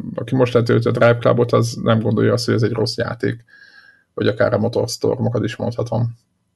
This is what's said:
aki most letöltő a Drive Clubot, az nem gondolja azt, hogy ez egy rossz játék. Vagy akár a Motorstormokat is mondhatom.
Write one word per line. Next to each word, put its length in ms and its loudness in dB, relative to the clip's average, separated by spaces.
aki 200 -4
most 180 2
letöltő 360 2
a 40 2
Drive 240 4
Clubot, 340 2
az 220 2
nem 260 0
gondolja 340 2
azt, 120 -2
hogy 80 0
ez 100 2
egy 80 2
rossz 260 -4
játék. 460 -4
Vagy 140 -2
akár 260 0
a 40 4
Motorstormokat 880 -2
is 120 -4
mondhatom. 600 -4